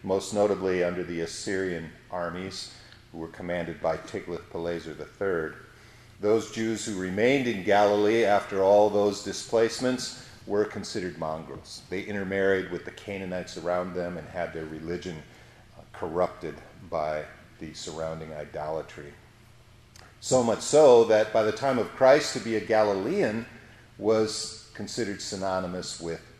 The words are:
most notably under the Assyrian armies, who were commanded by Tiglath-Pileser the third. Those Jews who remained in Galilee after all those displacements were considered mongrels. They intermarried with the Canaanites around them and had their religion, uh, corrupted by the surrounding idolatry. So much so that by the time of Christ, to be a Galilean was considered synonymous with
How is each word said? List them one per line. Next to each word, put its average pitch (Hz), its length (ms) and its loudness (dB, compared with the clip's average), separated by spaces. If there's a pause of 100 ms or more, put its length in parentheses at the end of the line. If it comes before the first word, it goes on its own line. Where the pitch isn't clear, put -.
most 95 300 -2
notably 92 500 2
under 90 200 -2
the 82 180 -6
Assyrian 87 680 -6 (200)
armies, 90 600 -8 (400)
who 85 60 -16
were 80 100 -8
commanded 85 540 -6
by 80 160 0
Tiglath-Pileser 85 960 -8
the 73 100 -12
third. 82 520 -4 (680)
Those 107 300 2
Jews 113 340 -4
who 104 120 -6
remained 113 500 2
in 101 160 -2
Galilee 104 600 6
after 98 380 2
all 104 280 8
those 101 340 2
displacements 117 1000 0 (220)
were 101 180 0
considered 92 540 -6
mongrels. 78 720 -8
They 92 140 -4
intermarried 98 680 0
with 85 140 -6
the - 60 -10
Canaanites 92 680 -8
around 90 380 -2
them 90 220 -6
and 76 120 -12
had 85 240 -6
their 80 120 -8
religion, 80 560 -8 (560)
uh, - 40 -20 (100)
corrupted 85 640 -4 (340)
by 78 360 -4 (340)
the 78 140 -12
surrounding 80 600 -8
idolatry. 76 800 -8 (1080)
So 127 220 4
much 110 180 2
so 135 440 10
that 107 280 4
by 110 100 4
the 107 80 2
time 131 280 0
of 98 120 -2
Christ, 131 420 6
to 123 60 -4
be 110 160 -4
a 104 60 0
Galilean 110 840 0 (500)
was 110 760 0
considered 101 480 -6
synonymous 92 800 -4
with 82 220 -6 (180)